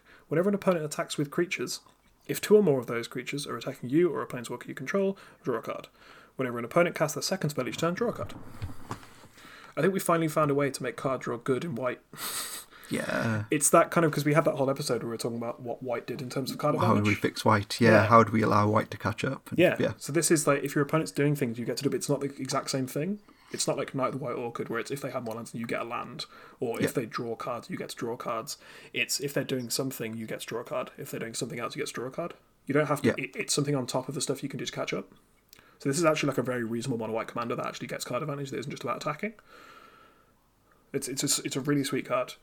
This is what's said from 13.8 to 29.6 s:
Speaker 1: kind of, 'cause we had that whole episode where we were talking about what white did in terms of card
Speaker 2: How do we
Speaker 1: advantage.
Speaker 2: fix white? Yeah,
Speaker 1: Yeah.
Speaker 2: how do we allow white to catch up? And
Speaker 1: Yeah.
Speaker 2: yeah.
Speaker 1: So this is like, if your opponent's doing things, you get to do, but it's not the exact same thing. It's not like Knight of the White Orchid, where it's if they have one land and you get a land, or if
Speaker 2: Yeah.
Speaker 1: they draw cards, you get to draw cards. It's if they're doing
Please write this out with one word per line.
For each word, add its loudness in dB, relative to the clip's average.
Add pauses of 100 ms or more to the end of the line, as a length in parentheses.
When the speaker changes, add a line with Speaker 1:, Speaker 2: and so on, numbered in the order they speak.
Speaker 1:
kind 4
of, 4
'cause 0
we 4
had 6
that 2
whole 2
episode -2
where -4
we -4
were -6
talking -4
about -6
what -8
white -4
did -6
in -8
terms -4
of -6
card 2
Speaker 2:
How 4
do 8
we 6
Speaker 1:
advantage. 4
Speaker 2:
fix -2
white? 4
Yeah, 8
Speaker 1:
Yeah. 10
Speaker 2:
how 10
do -2
we 4
allow 4
white 2
to -10
catch -2
up? -6
And -2
Speaker 1:
Yeah. 6
Speaker 2:
yeah. 2
Speaker 1:
So -8
this 4
is 4
like, 4
if -2
your 4
opponent's 0
doing 2
things, -2
you -4
get -2
to -6
do, 4
but 0
it's -6
not 2
the -2
exact -4
same -2
thing. -4 (320)
It's -2
not 0
like -6
Knight 0
of -2
the -4
White -6
Orchid, -6
where -2
it's -6
if -6
they -6
have -6
one -6
land -10
and -8
you -4
get -2
a -6
land, -8 (340)
or -2
if 0
Speaker 2:
Yeah. 2
Speaker 1:
they 0
draw -4
cards, -6
you -6
get -6
to -10
draw -4
cards. -6 (360)
It's 0
if -4
they're 0
doing -4